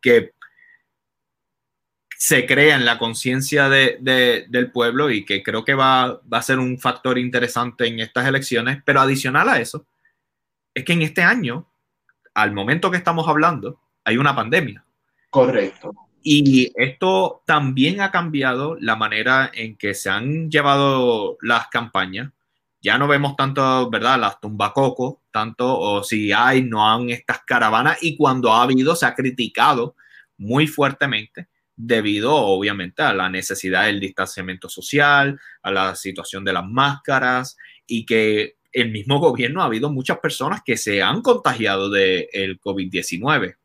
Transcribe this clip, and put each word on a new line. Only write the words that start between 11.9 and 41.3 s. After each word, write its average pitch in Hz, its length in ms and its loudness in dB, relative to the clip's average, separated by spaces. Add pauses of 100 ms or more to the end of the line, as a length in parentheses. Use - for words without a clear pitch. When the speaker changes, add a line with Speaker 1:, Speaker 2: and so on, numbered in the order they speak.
Speaker 1:
al 107 180 2
momento 131 380 0
que 185 60 -2
estamos 170 320 -2
hablando, 151 520 2 (220)
hay 110 140 0
una 139 180 2
pandemia. 117 480 -2 (460)
Speaker 2:
Correcto. 120 680 0 (280)
Speaker 1:
Y 139 520 4
esto 185 720 0
también 147 540 0
ha 196 100 -2
cambiado 147 680 -2
la 110 160 -2
manera 110 580 0
en 110 220 -10
que 101 180 -4
se - 140 -6
han 143 420 -4
llevado 135 920 2
las 117 260 -2
campañas. 113 640 -6 (480)
Ya 107 180 2
no 143 100 2
vemos 143 280 2
tanto, 135 540 0
¿verdad?, 113 280 0
las 104 220 -2
tumbacocos, 123 760 -2 (140)
tanto, 113 480 -2
o 101 240 -2
si 104 300 -2
hay, 131 300 4
no 110 280 2
han 120 200 0
estas 120 340 -6
caravanas. 120 580 2
Y 160 140 -4
cuando 127 360 2
ha 117 100 6
habido, 135 340 2
se 156 80 -2
ha 120 100 0
criticado 127 840 0 (420)
muy 123 280 0
fuertemente 139 840 -4 (300)
debido, 113 560 0
obviamente, 101 680 0
a 139 100 2
la 92 160 0
necesidad 92 560 -2
del 104 160 0
distanciamiento 92 680 -8
social, 143 680 0 (240)
a 95 80 -6
la 95 240 0
situación 95 480 -12
de 95 120 -2
las 87 100 -4
máscaras, 131 920 -2 (300)
y 113 200 -6
que 107 500 0 (160)
el 120 180 -2
mismo 110 300 0
gobierno 139 420 0
ha 165 40 0
habido 123 260 -2
muchas 131 260 -4
personas 170 460 -4
que 113 140 -2
se 101 240 -2
han 127 180 0
contagiado 110 720 0